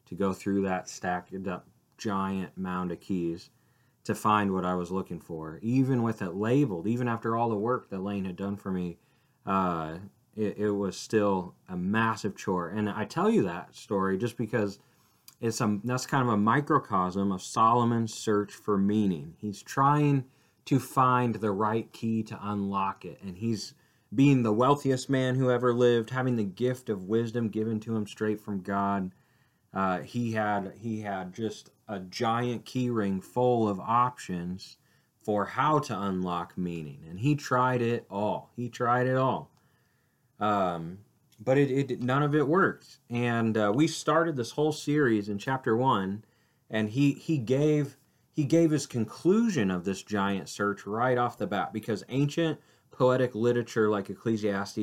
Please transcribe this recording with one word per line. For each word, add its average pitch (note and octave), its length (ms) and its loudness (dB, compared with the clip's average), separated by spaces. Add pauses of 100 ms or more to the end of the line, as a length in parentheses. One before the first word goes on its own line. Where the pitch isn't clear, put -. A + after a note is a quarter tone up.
to - 80 -12
go F#2+ 200 0
through G2 280 -2
that F#2 280 -4
stack, F2+ 420 -6
that F#2 300 -8 (340)
giant F#2+ 600 -4
mound F2+ 360 -4
of E2 80 -8
keys F2 500 -4 (540)
to G#2+ 100 -2
find G#2 380 2
what F#2 120 0
I F2+ 100 0
was F2 160 -4
looking F#2 280 -6
for, D#2 440 -12
even B2+ 400 2
with A2+ 200 -2
it F2 120 -4
labeled, G#2+ 520 0
even A#2+ 220 0
after A2+ 260 -2
all A#2 140 0
the A2 80 0
work B2 320 -2
that F#2+ 140 -8
Lane G2+ 220 -4
had F2+ 120 -6
done G2 200 -6
for G2+ 140 -8
me, F2+ 280 -4 (480)
uh, F2 480 0 (420)
it, G#2 220 -2
it G#2 120 0
was G2+ 260 -2
still G2 580 0 (140)
a F#2 80 -8
massive G#2 600 0
chore. F2+ 320 -2
And G#2 200 -2
I G#2 160 -4
tell F3 240 0
you G#3+ 160 4
that F2 300 -8
story F#2+ 420 0
just A2+ 200 -4
because G#2+ 420 -2 (600)
it's A2+ 200 -2
a, G#2 220 0
that's B2 240 -2
kind C3+ 160 2
of A#2+ 100 2
a G#2 40 4
microcosm G2+ 960 2
of F2+ 100 -6
Solomon's A#2 720 2
search G#2 380 0
for - 240 -2
meaning. G2 600 0
He's G#2 240 -10
trying C#3+ 640 2 (400)
to C#3 120 2
find B2 580 2
the G#2 140 0
right G#2+ 400 0
key A2 340 -2
to A2 180 -10
unlock G2 640 -2
it, D#2+ 160 -14
and F#2 160 -10
he's A2 340 -4 (420)
being C3+ 280 8
the A2 100 4
wealthiest C3 580 2
man C3 240 2
who C3 160 2
ever B2 240 4
lived, A#2+ 360 4
having B2+ 260 0
the G#2+ 80 0
gift A#2+ 440 -2
of F#2+ 200 -4
wisdom A2+ 400 0
given G#2+ 320 -2
to A2+ 160 -4
him G#2 100 -2
straight G#2+ 340 -4
from G2 220 -6
God. G2 480 0 (640)
Uh, F#2+ 240 0
he A#2+ 340 -4
had, G#2 480 -2
he A2 200 -6
had F#2+ 340 -8
just A2 360 -6 (180)
a G#2 100 -6
giant A#2 640 -2
key B2+ 240 -2
ring G2+ 320 0
full A#2+ 480 2
of G2 120 -2
options F#2+ 960 -2 (440)
for G#2 220 0
how D3 360 2
to G2+ 200 -6
unlock F#2 560 -4
meaning, E2 520 -8
and F2+ 100 -12
he C#3+ 160 2
tried B2+ 480 2
it A#2 260 -2
all. G2 480 -2
He A#2+ 120 -6
tried B2 380 0
it C3 100 2
all, A#2+ 340 0 (880)
um, F#2 600 -2 (420)
but C3 180 2
it, C3+ 320 2
it, A#2+ 100 -4
none C3 220 2
of D3 120 0
it D3 120 2
worked. D#3+ 520 0 (120)
And, A#2 460 0
uh, G#2 180 2
we D#3 140 4
started D#3 480 0
this A#2 160 -4
whole D3+ 200 0
series C3 560 2
in G2+ 100 -4
chapter B2+ 380 0
one, G#2+ 480 0 (460)
and A2 180 0
he, C3+ 240 4
he D#3 260 -2
gave, C#3+ 580 2 (360)
he D#3 120 0
gave D#3+ 260 4
his D3+ 160 0
conclusion E3 840 2
of F2+ 140 -2
this F#2+ 180 -4
giant G2 460 -2
search G2+ 380 -4
right A#2+ 320 0
off A#2+ 200 -2
the G#2 80 -2
bat, F#2 260 -2
because G#2+ 360 -6
ancient D3 500 0 (380)
poetic B2+ 380 4
literature A#2 560 2
like G2 180 -2
Ecclesiastes G2+ 760 -2